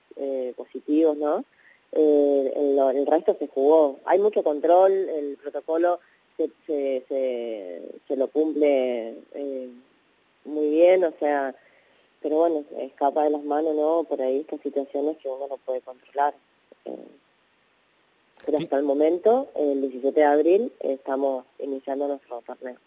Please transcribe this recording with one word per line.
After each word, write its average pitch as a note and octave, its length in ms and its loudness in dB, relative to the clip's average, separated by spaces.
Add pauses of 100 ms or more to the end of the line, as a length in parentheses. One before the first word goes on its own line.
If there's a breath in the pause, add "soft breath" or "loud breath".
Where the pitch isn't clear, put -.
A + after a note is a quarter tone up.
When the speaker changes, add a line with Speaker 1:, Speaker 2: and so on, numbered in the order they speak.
(160)
Speaker 1:
eh, C3 420 -6
positivos, D3+ 580 0
¿no? D3+ 260 -2 (500 soft breath)
Eh, C#3+ 640 4
el, C#3+ 240 0 (200)
el C#3+ 80 0
resto E3+ 300 2
se C#3+ 120 -6
jugó. C#3+ 560 4
Hay F3 160 2
mucho G#3 240 0
control, E3+ 480 4
el D3+ 500 -4
protocolo E3 560 -2 (380 soft breath)
se, D#3 120 -2 (160)
se, C#3 440 -4
se, A#2 760 -6 (240)
se C#3 100 -4
lo C3+ 120 0
cumple, C#3 880 0 (180)
eh, C3+ 340 -10 (760)
muy D3+ 260 -2
bien, F3+ 320 6
o D#3+ 160 0
sea, C#3+ 340 -2 (680 soft breath)
pero D3+ 140 -2
bueno, D#3+ 280 0 (140)
escapa C#3 460 -2
de D3+ 60 2
las D3 120 -2
manos, D3+ 320 -2
¿no? D#3 300 0
Por C#3 180 -6
ahí C3 180 -2
estas D#3 200 -10
situaciones C#3+ 580 -4
que C3+ 100 -12
uno C3+ 200 -8
no C3+ 80 -10
puede B2+ 240 -6
controlar. C#3+ 540 -4 (500)
Eh, B1+ 100 -12 (1500)
pero D3 120 -2
Speaker 2:
Sí. D#3+ 60 -6
Speaker 1:
hasta C#3 140 -4
el D3 60 0
momento, F3 720 2
el C#3+ 240 0
diecisiete C3+ 400 -2
de D3 60 6
abril, E3 520 2
estamos C3+ 680 -4 (140)
iniciando C3+ 480 -6
nuestro C3+ 360 -10
torneo. B2+ 340 -14 (100)